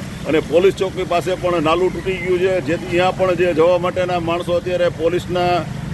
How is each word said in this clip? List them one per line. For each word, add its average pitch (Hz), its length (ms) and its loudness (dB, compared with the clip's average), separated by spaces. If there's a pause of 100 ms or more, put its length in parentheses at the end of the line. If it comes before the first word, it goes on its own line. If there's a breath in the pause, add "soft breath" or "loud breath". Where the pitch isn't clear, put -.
(280)
અને 156 120 2
પોલીસ 185 340 4
ચોકી 185 300 -4
પાસે 175 300 0
પણ 175 280 0
નાલું 175 300 2
તૂટી 190 240 -4
ગયું 180 220 0
છે, 185 220 0
જેથી 160 300 -4
ત્યાં 175 280 2
પણ 185 160 2
જે 175 200 0
જવા 170 240 4
માટેના 180 420 -2
માણસો 175 320 -2
અત્યારે 175 360 0
પોલીસના 175 680 0 (380)